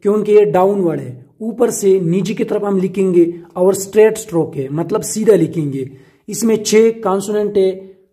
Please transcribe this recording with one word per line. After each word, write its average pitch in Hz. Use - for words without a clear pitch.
क्योंकि 208
ये 208
डाउनवर्ड 180
है, 123
ऊपर 220
से 196
नीचे 185
की 233
तरफ 202
हम 202
लिखेंगे, 185
और 185
straight 214
stroke 160
है 135
मतलब 165
सीधा 214
लिखेंगे। 147
इसमें 220
छह 220
consonant 202
है 190